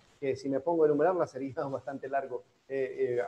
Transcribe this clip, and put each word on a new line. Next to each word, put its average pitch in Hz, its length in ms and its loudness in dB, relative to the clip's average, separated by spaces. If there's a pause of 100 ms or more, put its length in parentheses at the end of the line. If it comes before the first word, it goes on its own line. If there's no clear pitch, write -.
(200)
que 135 160 0
si 139 140 -8
me 135 100 0
pongo 165 240 2
a 151 40 8
enumerarla 156 380 4
sería 135 380 -6
<laughs> 139 60 -4
bastante 135 400 -8
largo, 135 340 -4 (240)
eh, 131 500 -2
eh, 120 100 0